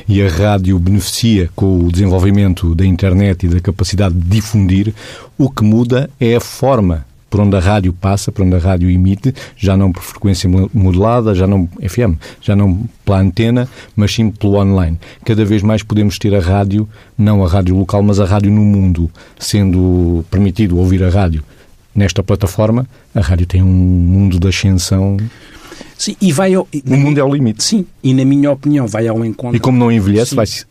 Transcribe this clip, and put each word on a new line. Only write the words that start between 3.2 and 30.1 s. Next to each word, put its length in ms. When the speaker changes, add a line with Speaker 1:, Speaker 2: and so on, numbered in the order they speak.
Speaker 1:
e 40
da 120
capacidade 540
de 140
difundir. 680
O 140
que 140
muda 440
é 160
a 40
forma 720
por 100
onde 160
a 40
rádio 320
passa, 400
por 120
onde 120
a 20
rádio 320
emite, 420
já 200
não 160
por 100
frequência 480
mo-, 240
modulada, 580
já 140
não 220
F 220
M, 160
já 140
não 320
pela 160
antena, 480
mas 180
sim 180
pelo 300
online. 380
Cada 200
vez 180
mais 220
podemos 340
ter 160
a 60
rádio, 480
não 280
a 40
rádio 280
local, 260
mas 160
a 60
rádio 260
no 120
mundo, 460
sendo 920
permitido 480
ouvir 280
a 40
rádio 360
nesta 260
plataforma, 640
a 60
rádio 260
tem 160
um 40
mundo 760
de 80
ascensão. 680
Speaker 2:
Sim, 240
e 120
vai 220
ao, 180
e 120
Speaker 1:
O 120
mundo 220
é 40
o 100
limite. 300
Speaker 2:
Sim, 240
e 100
na 120
minha 260
opinião 380
vai 180
ao 180
encontro. 320
Speaker 1:
E 40
como 180
não 140
envelhece, 380